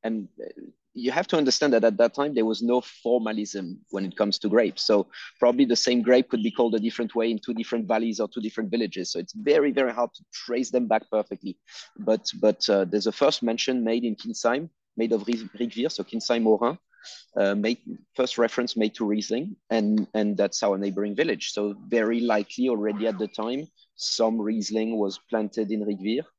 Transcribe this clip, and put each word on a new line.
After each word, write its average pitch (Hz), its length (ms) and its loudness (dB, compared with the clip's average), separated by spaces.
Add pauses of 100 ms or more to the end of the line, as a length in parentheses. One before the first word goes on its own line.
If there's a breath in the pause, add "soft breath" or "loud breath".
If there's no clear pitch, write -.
And, 110 240 -4 (120)
uh, - 80 -10 (480)
you 123 160 -2
have 180 160 0
to 175 100 2
understand 143 360 4
that 113 100 6
at 107 140 4
that 117 160 4
time, 143 200 -2
there 113 120 4
was 110 160 -2
no 120 200 2
formalism 107 960 -2 (120)
when 98 140 -4
it 87 120 -8
comes 101 220 2
to 104 100 -2
grapes. 107 340 2
So 104 240 2 (320 loud breath)
probably 123 260 6
the 117 100 2
same 123 260 2
grape 123 280 6
could 113 140 -2
be 110 80 0
called 117 240 2
a 110 40 2
different 113 360 -4
way 113 160 2
in 110 80 -2
two 123 140 -8
different 113 340 -4
valleys 110 320 0
or 107 80 0
two 120 140 -8
different 110 300 -6
villages. 101 400 -4
So 87 80 -4
it's - 140 -10
very, 143 380 2
very 131 220 0
hard 120 220 0
to - 80 -20 (100)
trace 123 380 -4
them 123 160 0
back 110 240 2
perfectly. 101 460 -4 (400 loud breath)
But, 110 340 0 (100)
but, 107 280 2
uh, 98 160 4
there's 101 220 -2
a 107 40 0
first 143 320 2
mention 117 400 -2
made 113 200 0
in 110 120 -2
Kinsheim, 120 540 -2 (280)
made 113 160 0
of 104 140 0
Ries-, 117 160 -2 (160)
Riquewihr, 120 320 -2
so 98 120 -8
Kinsheim 117 380 -2
Morin, 113 360 4 (600 loud breath)
uh, 101 180 2
made, 110 240 0 (360)
first 127 220 -2
reference 120 380 0
made 107 200 0
to 113 100 -2
Riesling, 113 500 -2 (140)
and, 107 440 2
and 104 220 0
that's 101 280 0
our 101 140 2
neighboring 101 380 -4
village. 139 360 -2
So 104 240 -4 (120)
very 117 320 0
likely 117 480 0
already 107 400 -2
at 104 100 -2
the 104 100 -4
time, 127 400 -6 (280 soft breath)
some 113 460 -2
Riesling 110 560 -2
was 98 220 -2 (100)
planted 107 420 -2
in 107 140 -2
Riquewihr. 104 400 -4 (140)